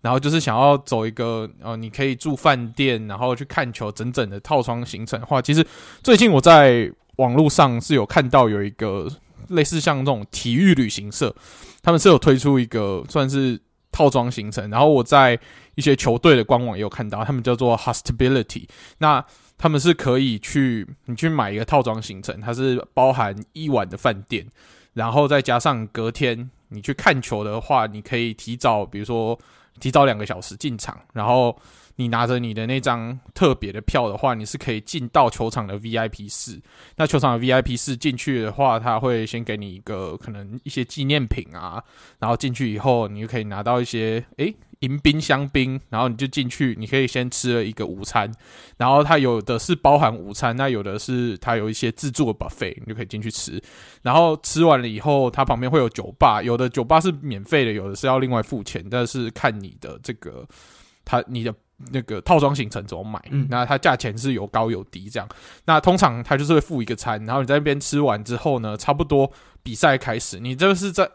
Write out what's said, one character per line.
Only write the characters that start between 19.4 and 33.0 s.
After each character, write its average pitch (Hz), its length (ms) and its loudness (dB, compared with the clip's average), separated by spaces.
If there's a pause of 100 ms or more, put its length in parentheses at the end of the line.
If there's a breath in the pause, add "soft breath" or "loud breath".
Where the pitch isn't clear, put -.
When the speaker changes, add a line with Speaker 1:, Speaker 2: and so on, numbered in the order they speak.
Speaker 1:
他 - 120 0
们 151 100 2
是 160 160 4
可 131 240 0
以 127 220 0
去， 127 440 -2 (200)
你 123 100 -8
去 160 140 -2
买 131 240 0
一 104 40 -4
个 110 80 -4
套 143 160 2
装 110 220 -2
行 95 180 -14
程， - 200 -10
它 113 120 -8
是 127 320 -2 (100)
包 131 180 4
含 110 240 -2 (160)
一 156 160 -8
晚 110 200 0
的 92 80 -12
饭 104 260 -2
店， 104 220 -6 (500 soft breath)
然 113 180 -4
后 143 160 4
再 143 120 4
加 120 200 0
上 120 280 -2
隔 113 220 -6
天 123 400 -4 (200)
你 107 100 -14
去 139 120 -8
看 135 300 0
球 107 220 -4
的 107 160 -6
话， 120 260 0
你 107 160 -12
可 - 140 -6
以 117 180 -4
提 117 220 -12
早， 110 280 0
比 104 140 -12
如 104 60 -8
说 117 340 -4 (400 soft breath)
提 131 120 -4
早 139 140 6
两 120 140 2
个 104 80 -6
小 90 140 -8
时 - 160 -14
进 123 200 -6
场， - 220 -12 (140)
然 110 120 -6
后 120 320 2 (400 soft breath)
你 123 120 -4
拿 117 180 0
着 123 120 0
你 120 140 -6
的 110 140 -6
那 131 140 -2
张 120 360 -4 (180)